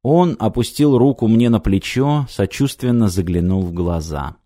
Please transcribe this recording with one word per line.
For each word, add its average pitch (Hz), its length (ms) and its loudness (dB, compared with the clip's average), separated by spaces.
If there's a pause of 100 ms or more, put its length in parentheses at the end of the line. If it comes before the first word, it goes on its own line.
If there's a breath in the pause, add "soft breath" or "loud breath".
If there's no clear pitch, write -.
Он 170 360 2
опустил 123 600 0
руку 131 280 2
мне 113 240 4
на 110 80 2
плечо, 131 720 -2
сочувственно 120 760 -2
заглянул 90 540 0
в 87 100 -4
глаза. 80 720 -6